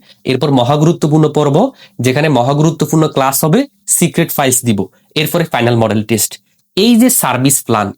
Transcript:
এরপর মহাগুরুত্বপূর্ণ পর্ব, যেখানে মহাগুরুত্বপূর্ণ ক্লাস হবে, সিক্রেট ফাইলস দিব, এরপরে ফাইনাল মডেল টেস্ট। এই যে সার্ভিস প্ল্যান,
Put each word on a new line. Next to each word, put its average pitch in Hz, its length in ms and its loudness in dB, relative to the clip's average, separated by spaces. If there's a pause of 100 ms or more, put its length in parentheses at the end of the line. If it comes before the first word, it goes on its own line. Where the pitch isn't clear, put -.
(240)
এরপর 135 260 -2
মহাগুরুত্বপূর্ণ 151 800 2
পর্ব, 147 280 0 (440)
যেখানে 131 280 0
মহাগুরুত্বপূর্ণ 151 800 0
ক্লাস 135 340 0
হবে, 160 180 2 (260)
সিক্রেট - 460 -2
ফাইলস 131 320 0
দিব, 110 140 0 (360)
এরপরে 165 300 -2
ফাইনাল 120 320 -2
মডেল 110 280 0
টেস্ট। - 280 -2 (440)
এই 220 200 4
যে 254 140 4
সার্ভিস 135 520 0
প্ল্যান, 107 240 -2 (120)